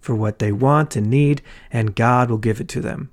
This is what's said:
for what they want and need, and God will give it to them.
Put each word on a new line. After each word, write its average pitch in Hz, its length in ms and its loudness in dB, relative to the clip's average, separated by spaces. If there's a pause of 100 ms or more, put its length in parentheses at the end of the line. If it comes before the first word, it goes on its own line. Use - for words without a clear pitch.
for 120 160 -4
what 107 240 -2
they 104 100 0
want 135 460 2
and 107 120 0
need, 143 340 2 (300)
and 110 220 -2
God 123 360 2
will 110 80 0
give 110 220 -2
it - 80 -10
to - 120 -6
them. 113 320 -8